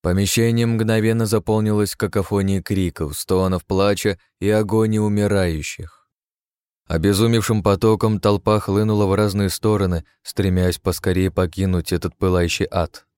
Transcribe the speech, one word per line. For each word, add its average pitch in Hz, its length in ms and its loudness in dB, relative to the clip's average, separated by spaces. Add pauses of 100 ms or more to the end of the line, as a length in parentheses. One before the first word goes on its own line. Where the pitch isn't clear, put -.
Помещение 113 640 0
мгновенно 113 580 0
заполнилось 107 720 0
какофонией 98 680 -2
криков, 85 560 -4
стонов 92 480 0
плача 98 540 0 (200)
и 98 100 0
агонии 110 500 2
умирающих. 98 1080 -2 (800)
Обезумевшим 104 760 0
потоком 107 560 2
толпа 104 400 2
хлынула 104 480 0
в 95 80 2
разные 101 340 0
стороны, 95 540 0 (180)
стремясь 92 560 0
поскорее 92 540 0
покинуть 92 600 -2
этот 87 240 -4
пылающий 90 540 0
ад. - 380 -6 (100)